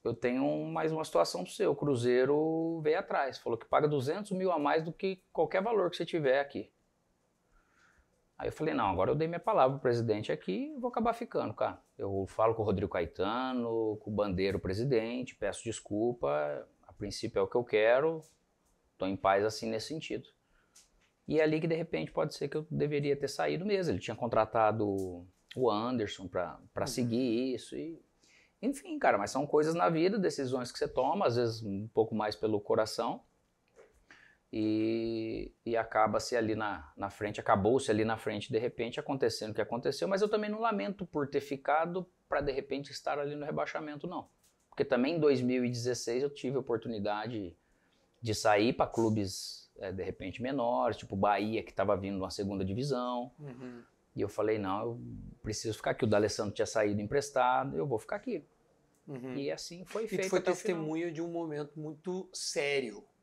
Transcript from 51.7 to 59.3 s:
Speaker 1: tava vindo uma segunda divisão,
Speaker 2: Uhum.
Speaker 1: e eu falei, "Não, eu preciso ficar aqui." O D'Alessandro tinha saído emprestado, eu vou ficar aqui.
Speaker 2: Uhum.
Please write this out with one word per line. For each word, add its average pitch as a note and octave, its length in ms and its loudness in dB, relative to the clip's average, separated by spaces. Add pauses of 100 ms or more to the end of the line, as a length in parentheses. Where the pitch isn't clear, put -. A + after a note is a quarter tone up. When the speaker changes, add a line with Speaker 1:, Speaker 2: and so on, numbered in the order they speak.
Speaker 1:
tava G2 240 2
vindo G2 220 -4
uma F#2 120 -4
segunda G2 340 -4
divisão, B2 760 -4
Speaker 2:
Uhum. B2 420 -14 (320)
Speaker 1:
e A2+ 60 -8
eu G#2 80 0
falei, A2 280 0
"Não, G2 260 -2
eu A#2+ 180 -6 (420)
preciso G#2+ 340 -4
ficar - 140 -2
aqui." C3+ 140 0
O - 20 2
D'Alessandro G#2+ 480 2
tinha G#2+ 120 0
saído G#2 340 2
emprestado, C3 760 0
eu D#3+ 100 -2
vou A#2+ 120 -2
ficar - 180 -6
aqui. G3+ 300 -6 (600)
Speaker 2:
Uhum. B2+ 300 -8